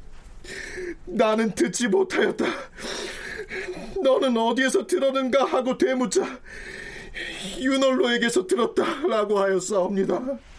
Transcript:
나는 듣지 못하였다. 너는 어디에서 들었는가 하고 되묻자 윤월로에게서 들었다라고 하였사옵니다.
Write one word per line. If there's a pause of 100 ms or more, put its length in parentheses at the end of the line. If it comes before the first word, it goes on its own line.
(1040)
나는
듣지
못하였다. (1600)
너는
어디에서
들었는가
하고
되묻자 (1160)
윤월로에게서
들었다라고
하였사옵니다. (200)